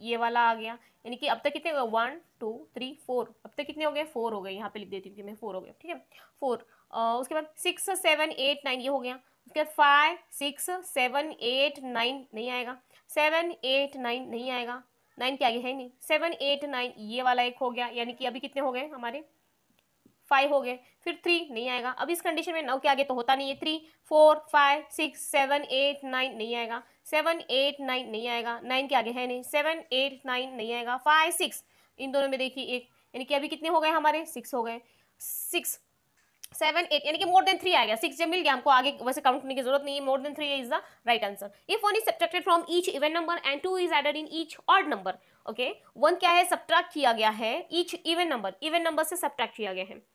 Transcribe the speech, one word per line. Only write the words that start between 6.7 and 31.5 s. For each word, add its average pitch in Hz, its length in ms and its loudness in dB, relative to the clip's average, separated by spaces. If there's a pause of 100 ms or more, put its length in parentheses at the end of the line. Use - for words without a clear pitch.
अ, 220 60 -4 (200)
उसके 262 160 -6
बाद 311 220 -4
सिक्स, 359 320 -4 (120)
सेवन, 311 300 2
एट, 285 340 -2
नाइन 254 160 -4
ये 247 60 -6
हो 277 120 0
गया, 247 200 -8 (280)
उसके - 120 -2
बाद 302 140 -2
फ़ाइव, 294 440 6 (140)
सिक्स, 285 380 -6 (160)
सेवन, 277 460 0 (100)
एट, 269 420 0
नाइन 254 500 -4
नहीं 220 160 -8
आएगा, 247 280 -6 (320)
सेवन, 320 460 2 (100)
एट, 277 320 0
नाइन 254 320 -4
नहीं 240 220 -6
आएगा, 247 300 -6 (360)
नाइन 262 180 -2
के 269 100 2
आगे 240 140 2
है 247 80 -6
ही 254 60 -2
नहीं, 254 160 -10 (120)
सेवन, 320 320 0
एट, 285 320 -2
नाइन 247 340 -6
ये 214 220 -6
वाला 247 200 4
एक 247 160 -2
हो 254 120 -2
गया, 240 240 -4
यानी 240 200 -4
कि 254 120 -6
अभी 247 140 -4
कितने 277 220 -6
हो 269 100 0
गए 254 160 -4
हमारे, 269 360 -10 (1080)
फ़ाइव 277 220 6
हो 277 80 4
गए, 247 160 -4 (260)
फिर 339 200 -4
थ्री 339 280 2
नहीं 233 180 -4
आएगा। 247 200 -2
अब 269 200 -4
इस 339 120 -2
कंडीशन 330 320 -2
में 320 100 -2
नौ 262 160 0
के 285 100 2
आगे 269 140 4
तो 277 100 -2
होता 247 220 2
नहीं 269 140 -2
है, 277 60 -4
थ्री, 311 220 -2 (340)
फ़ोर, 302 400 8
फ़ाइव, 294 400 6
सिक्स, 311 300 -4
सेवन, 285 420 2
एट, 277 400 0
नाइन 262 340 -4
नहीं 226 180 -6
आएगा, 233 260 -6 (240)
सेवन, 320 360 0 (100)
एट, 277 300 0
नाइन 254 280 -4
नहीं 220 180 -6
आएगा, 233 360 -4
नाइन 262 240 -2
के 269 80 2
आगे 233 160 2
है 247 160 -4
नहीं, 247 160 -6
सेवन, 302 400 0 (100)
एट, 269 320 0
नाइन 262 300 -4
नहीं 233 180 -6
आएगा, 240 240 -4
फ़ाइव, 311 340 4
सिक्स, 320 320 -4 (360)